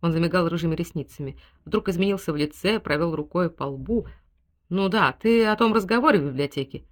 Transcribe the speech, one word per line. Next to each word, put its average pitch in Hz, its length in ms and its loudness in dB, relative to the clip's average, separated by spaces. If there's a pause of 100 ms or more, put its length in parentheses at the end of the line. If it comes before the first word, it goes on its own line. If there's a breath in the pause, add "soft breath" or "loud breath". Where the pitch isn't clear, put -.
Он 170 120 0
замигал 170 360 0
рыжими 165 260 -2
ресницами, 147 640 -8 (260 soft breath)
вдруг 214 240 -2
изменился 190 440 -2
в 147 40 -2
лице, 165 440 -2
провёл 160 340 -2
рукой 160 360 -2
по 151 140 -8
лбу. 139 420 -4 (640)
«Ну 190 180 0
да, 180 240 2
ты 226 340 4
о 214 100 2
том 226 180 2
разговоре 226 440 4
в 143 60 0
библиотеке». 139 680 -4